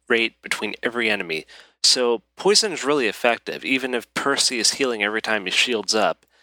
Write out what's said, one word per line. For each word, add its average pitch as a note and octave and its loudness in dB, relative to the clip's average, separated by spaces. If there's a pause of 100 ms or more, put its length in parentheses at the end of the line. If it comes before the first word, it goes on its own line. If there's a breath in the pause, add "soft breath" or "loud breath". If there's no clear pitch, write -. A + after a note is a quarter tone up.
rate A2+ 0
between - -6
every A#2 -2
enemy. E2+ -4 (380 soft breath)
So A#2+ 2 (140)
poison G#3 2
is D3 -8
really C3+ 2
effective, - -2
even B2+ 0
if - -6
Percy C3+ 0
is G#2 2
healing A#2+ 0
every G#2+ 0
time G#2+ -2
he F#2 -4
shields A2+ 0
up. F#2+ 0 (180)